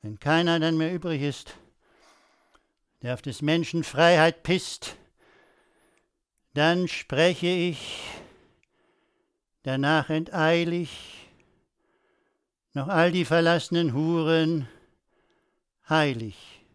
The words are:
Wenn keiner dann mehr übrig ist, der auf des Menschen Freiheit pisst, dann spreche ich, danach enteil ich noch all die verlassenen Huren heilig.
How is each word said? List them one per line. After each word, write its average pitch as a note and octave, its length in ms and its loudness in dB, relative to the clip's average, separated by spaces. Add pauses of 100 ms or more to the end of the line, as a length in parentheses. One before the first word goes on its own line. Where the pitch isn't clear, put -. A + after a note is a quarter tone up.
Wenn G#2+ 120 -14
keiner E3 400 2
dann D#3+ 160 0
mehr D#3+ 180 -2
übrig D#3+ 280 -4
ist, - 320 -8 (1500)
der B2 120 -6
auf - 80 -12
des C#3+ 200 -10
Menschen E3 400 0
Freiheit E3 600 4
pisst, - 540 -4 (1600)
dann E3+ 340 2
spreche E3+ 600 0
ich, F3 520 -2 (1600)
danach C#3 440 0
enteil E3+ 640 0
ich - 560 -8 (1500)
noch C#3+ 140 -6
all F3 220 2
die F3+ 140 0
verlassenen E3+ 680 2
Huren D#3+ 760 0 (1200)
heilig. C3 760 -2 (100)